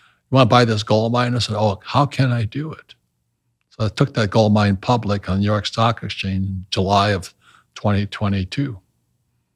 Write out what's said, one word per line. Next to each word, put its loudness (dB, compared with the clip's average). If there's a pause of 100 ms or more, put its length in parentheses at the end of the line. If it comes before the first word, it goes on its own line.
(300)
wanna 6
buy 6
this -2
gold 0
mine?" 0
I -2
said, -4
"Oh, 0
how 0
can 0
I 0
do -6
it?" -20 (760)
So -4
I 0
took -2
that 0
gold 4
mine 4
public -2
on 0
New 0
York -2
Stock -2
Exchange -4
in -6
July 2
of -4 (400)
twenty 0
twenty-two. -4 (760)